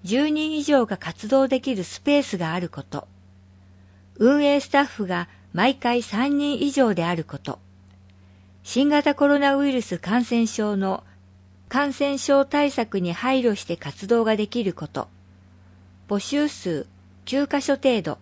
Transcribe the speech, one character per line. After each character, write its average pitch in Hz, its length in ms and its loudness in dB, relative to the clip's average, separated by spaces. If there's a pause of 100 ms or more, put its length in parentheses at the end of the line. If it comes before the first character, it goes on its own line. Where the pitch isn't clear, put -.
十 247 260 0
人 311 260 -2
以 294 80 -4
上 277 220 4
が 202 120 -6
活 - 300 -12
動 269 200 4
で 254 140 0
き 262 120 -4
る 190 100 -4
ス - 180 -12
ペ 285 180 4
ー 269 40 0
ス 208 140 -6
が 165 160 -4
あ 180 60 -2
る 180 100 -6
こ 139 140 -14
と。 - 240 -10 (1080)
運 285 280 4
営 285 140 4
ス - 100 -8
タ 277 120 4
ッ 285 40 2
フ 214 220 -8
が 175 200 -4 (260)
毎 180 220 2
回 240 280 0
三 269 340 0
人 285 240 -2
以 285 80 0
上 262 240 2
で 170 100 0
あ 175 100 0
る 165 100 -4
こ - 160 -12
と。 - 180 -10 (1120)
新 277 200 2
型 294 260 2
コ 285 140 4
ロ 285 100 4
ナ 277 160 4
ウ 277 100 2
イ 277 60 2
ル 254 100 0
ス 185 160 -6
感 226 280 0
染 233 200 0
症 214 300 -2
の 190 260 -2 (680)
感 277 240 -2
染 277 240 -2
症 277 260 4
対 294 260 2
策 220 300 -2
に 175 140 -2
配 262 280 0
慮 233 140 2
し - 80 -12
て 170 140 -6
活 - 300 -12
動 226 180 2
が 220 100 2
で 208 120 -2
き 240 140 -4
る 196 120 -2
こ - 160 -10
と。 - 180 -8 (1000)
募 202 100 -2
集 294 300 -2
数、 165 360 -6 (380)
九 277 240 -2
箇 285 140 -2
所 277 160 0
程 247 240 2
度。 156 200 -6